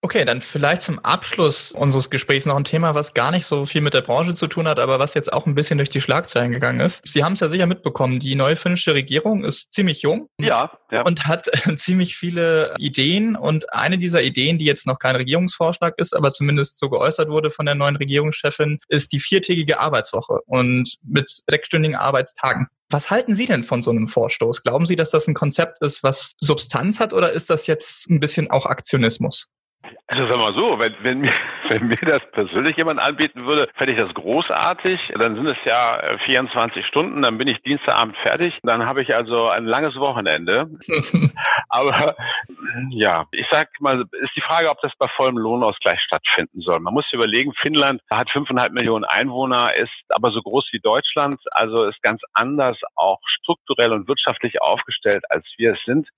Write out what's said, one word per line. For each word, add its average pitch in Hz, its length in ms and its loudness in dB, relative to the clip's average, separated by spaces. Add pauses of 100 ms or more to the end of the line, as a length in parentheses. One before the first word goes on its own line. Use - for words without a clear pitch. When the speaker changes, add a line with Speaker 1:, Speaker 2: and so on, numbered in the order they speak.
Speaker 1:
Okay, 190 220 2
dann 123 160 0
vielleicht 147 400 0
zum 135 200 -6
Abschluss - 720 0
unseres 135 360 2
Gesprächs 139 380 0
noch 143 100 2
ein 143 80 0
Thema, 160 300 0
was 147 180 -2
gar 123 180 2
nicht 175 140 0
so 143 220 -2
viel 147 160 0
mit 147 100 0
der 131 80 4
Branche 156 340 0
zu 170 120 -4
tun 160 200 -2
hat, 156 120 2
aber 127 200 2
was 143 140 0
jetzt - 180 -2
auch - 140 0
ein 147 100 2
bisschen 147 220 2
durch 139 140 2
die 139 100 0
Schlagzeilen 123 520 0
gegangen 123 280 0
ist. - 260 0
Sie 147 160 0
haben's 180 180 0
ja 160 100 2
sicher 180 160 2
mitbekommen, 143 520 0
die 135 160 -2
neue 135 220 2
finnische 175 380 0
Regierung 143 500 0
ist - 300 -6
ziemlich 185 260 2
jung 160 280 0 (100)
Speaker 2:
Ja, 147 320 2 (200)
ja. 113 120 0
Speaker 1:
und 156 240 0
hat 165 260 0
<laughs> 151 240 0
ziemlich 180 400 0
viele 165 600 0
Ideen. 165 580 0
Und 151 380 -2
eine 175 240 0
dieser 170 240 2
Ideen, 135 360 2
die 156 60 -2
jetzt 143 220 2
noch 127 120 -2
kein 131 180 2
Regierungsvorschlag 165 840 0
ist, 185 180 -2
aber 143 140 4
zumindest 143 480 0
so 143 100 -2
geäußert 151 400 2
wurde 151 220 0
von 151 160 -4
der 143 80 2
neuen 143 220 2
Regierungschefin, 147 840 0 (100)
ist - 240 0
die 143 80 0
viertägige 175 600 0
Arbeitswoche - 680 -2
und 127 500 0 (100)
mit 143 220 0 (180)
sechsstündigen 156 520 0
Arbeitstagen. 131 680 0 (220)
Was 143 200 -2
halten 240 240 2
Sie 214 100 0
denn 160 200 0
von 120 180 -2
so 117 80 0
einem 113 180 2
Vorstoß? 117 540 0
Glauben 139 240 2
Sie, 175 100 2
dass 160 140 0
das 156 180 2
ein 156 60 2
Konzept 165 480 -2
ist, 143 200 -2
was - 380 0
Substanz 156 600 0
hat, 220 120 0
oder 185 200 4
ist - 180 -4
das 156 160 0
jetzt - 420 -4
ein 165 100 6
bisschen 147 320 0
auch 135 140 2
Aktionismus? - 840 0 (680)
Speaker 2:
Also 127 160 0
sag 120 120 2
mal 107 140 2
so, 185 260 2
wenn, 113 120 0 (100)
wenn 127 180 0
mir, 131 120 2 (180)
<laughs> - 180 -10
wenn 110 180 0
mir 117 100 2
das 156 240 2 (120)
persönlich 131 440 -2
jemand 160 220 0
anbieten 135 480 -2
würde, 143 300 2
fände 131 160 0
ich 110 60 0
das 95 140 -2
großartig. 165 880 -2 (160)
Dann 110 200 2
sind 127 100 -4
es 135 180 -2
ja, 120 360 0
äh, - 180 -4
vierundzwanzig 123 680 -2
Stunden, 143 360 -2
dann 113 160 0
bin 127 80 -2
ich 120 160 -2
Dienstagabend 113 540 0
fertig, 165 460 -2
dann 117 240 0
habe 135 160 -2
ich 113 120 0
also 117 340 0
ein 113 180 0
langes 131 300 0
Wochenende. 110 720 0 (200)
Speaker 1:
<laughs> 156 440 0 (360)
Speaker 2:
Aber, 135 480 2 (760)
ja, 98 400 2
ich - 200 -6
sag 156 180 2 (120)
mal, 135 240 2 (160)
ist 135 140 -6
die 151 60 -4
Frage, 160 280 0
ob 143 140 -2
das 139 160 -4
bei 135 160 2
vollem 131 240 2
Lohnausgleich 110 600 0
stattfinden - 600 -2
soll. 85 200 0
Man 87 120 -4
muss 143 120 0
sich - 100 -8
überlegen, 120 400 2
Finnland 143 560 0
hat 113 220 -2
fünfeinhalb 127 400 0
Millionen 113 320 0
Einwohner, 123 720 2
ist 110 160 0 (160)
aber 113 240 2
so 104 100 -4
groß 123 300 0
wie 113 80 -6
Deutschland, 143 560 0 (160)
also 113 320 2
ist 104 180 -6
ganz 113 180 0 (140)
anders 127 420 0 (200)
auch 92 280 2
strukturell - 680 0
und 101 160 -4
wirtschaftlich - 520 -2
aufgestellt, 101 680 0
als 80 160 -2 (100)
wir 113 180 2
es - 100 -10
sind. 143 340 0